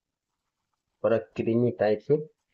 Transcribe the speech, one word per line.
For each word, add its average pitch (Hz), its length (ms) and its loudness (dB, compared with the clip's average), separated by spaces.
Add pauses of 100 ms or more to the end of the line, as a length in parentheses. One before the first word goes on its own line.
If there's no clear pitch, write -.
(1040)
पूरा 110 140 2
creamy 113 600 -2
टाइप 104 220 0
से। 147 160 0 (360)